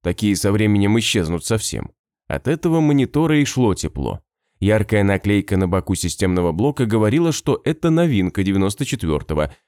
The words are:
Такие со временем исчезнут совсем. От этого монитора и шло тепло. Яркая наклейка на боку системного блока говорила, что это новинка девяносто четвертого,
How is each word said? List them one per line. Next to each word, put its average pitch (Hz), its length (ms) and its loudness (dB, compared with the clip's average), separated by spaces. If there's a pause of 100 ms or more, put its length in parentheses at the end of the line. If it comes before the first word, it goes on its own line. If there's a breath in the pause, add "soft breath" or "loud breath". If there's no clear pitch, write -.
Такие 98 320 0
со 98 160 0
временем 104 480 2
исчезнут 87 460 -2
совсем. - 460 -4 (360)
От - 200 -6
этого 165 320 0
монитора 151 600 2
и 143 60 2
шло 117 280 0
тепло. 71 480 -6 (380)
Яркая 104 440 2
наклейка 101 540 0
на 95 100 2
боку 92 280 -2
системного 87 580 0
блока 123 320 0
говорила, 113 480 2
что - 320 -2
это 160 240 -2
новинка 123 540 2
девяносто 98 420 0
четвертого, 76 680 -4 (140 soft breath)